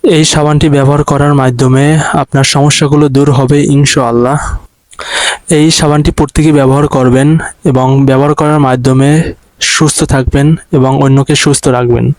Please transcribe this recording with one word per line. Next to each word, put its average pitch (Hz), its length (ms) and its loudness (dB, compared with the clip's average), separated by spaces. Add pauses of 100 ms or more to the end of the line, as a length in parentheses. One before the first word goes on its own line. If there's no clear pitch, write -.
(140)
এই 156 80 2 (100)
সাবানটি 151 420 0
ব্যবহার 143 260 2 (100)
করার 143 300 0
মাধ্যমে 131 440 0 (360)
আপনার 139 320 -2
সমস্যাগুলো 147 520 0 (100)
দূর 143 220 2
হবে 139 200 0 (180)
ইনশাআল্লাহ। 131 640 0 (1200)
এই 151 100 2 (120)
সাবানটি 151 380 0
প্রত্যেকেই 151 420 0
ব্যবহার 135 260 2 (100)
করবেন 131 320 2 (440)
এবং 127 160 0 (200)
ব্যবহার 135 340 0
করার 151 260 0
মাধ্যমে 131 420 0 (680)
সুস্থ - 240 0 (140)
থাকবেন 139 340 0 (300)
এবং 131 140 2 (140)
অন্যকে 135 380 2
সুস্থ 143 220 0 (120)
রাখবেন। 120 280 0 (140)